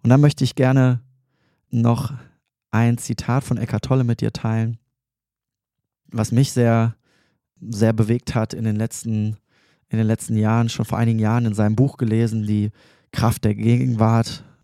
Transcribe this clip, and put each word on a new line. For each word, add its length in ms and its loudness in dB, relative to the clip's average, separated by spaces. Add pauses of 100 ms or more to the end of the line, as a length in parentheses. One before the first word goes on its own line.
Und 80 2
dann 120 8
möchte 220 4
ich 120 -2
gerne 460 2 (680)
noch 440 0 (580)
ein 260 2
Zitat 460 -4
von 140 -4
Eckhart 280 -4
Tolle 180 0
mit 180 -2
dir 120 -2
teilen, 440 -4 (1300)
was 240 -4
mich 200 2
sehr, 440 2 (680)
sehr 320 0
bewegt 420 -2
hat 180 -2
in 100 -8
den 120 -2
letzten, 640 -4 (520)
in 80 -4
den 100 2
letzten 280 -2
Jahren, 340 2
schon 160 -4
vor 120 -4
einigen 220 0
Jahren 260 0
in 80 0
seinem 220 0
Buch 220 0
gelesen, 480 0
Die 260 -2 (400)
Kraft 340 -2
der 100 2
Gegenwart 880 0 (200)